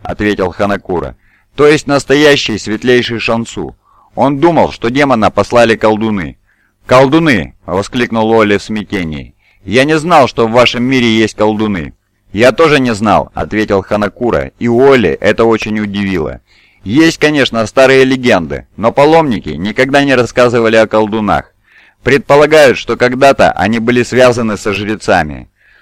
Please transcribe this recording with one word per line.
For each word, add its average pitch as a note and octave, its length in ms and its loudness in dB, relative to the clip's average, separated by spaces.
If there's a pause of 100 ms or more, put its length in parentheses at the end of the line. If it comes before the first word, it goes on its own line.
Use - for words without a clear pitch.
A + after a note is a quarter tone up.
ответил G2 480 -4
Ханакура, F#2 640 -6 (400)
«то C#3 100 2
есть D3 220 2
настоящий C#3 720 0
светлейший A#2 600 -2
Шансу. A2 560 -6 (400)
Он C#3 220 0
думал, C#3 340 2
что - 180 -6
демона B2+ 420 0
послали A2+ 440 2
колдуны». G#2+ 640 -2 (480)
«Колдуны!» — C3 720 2 (100)
воскликнул A2 640 -4
Уолли G#2+ 280 2
в F#2+ 60 -10
смятении. E2+ 720 -8 (300)
«Я A2+ 220 0
не D#3 120 0
знал, D3+ 300 2
что A#2 200 -2
в A2 40 -8
вашем A#2+ 320 0
мире B2+ 240 0
есть A2 280 0
колдуны». G#2 580 -4 (400)
«Я A2 180 2
тоже D3 280 2
не B2 140 -2
знал», — F#2+ 400 0
ответил G2+ 480 -2
Ханакура, G#2 800 -4
и A#2+ 80 -4
Уолли A#2+ 420 4
это G#2 360 0
очень A2 340 -2
удивило. G2 640 -6 (420)
«Есть, D3+ 340 2
конечно, C3 480 -2
старые C3 380 4
легенды, A2+ 720 -2
но A2+ 160 -2
паломники C#3+ 580 0
никогда B2+ 540 -2
не C#3 120 0
рассказывали A#2 600 0
о A2 120 4
колдунах. G#2 640 -2 (500)
Предполагают, C#3+ 720 4
что A#2 200 -6
когда-то B2+ 540 2
они A2 280 -2
были A#2+ 240 0
связаны A#2 540 0
со G#2 160 -6
жрецами». F2+ 760 -4 (320)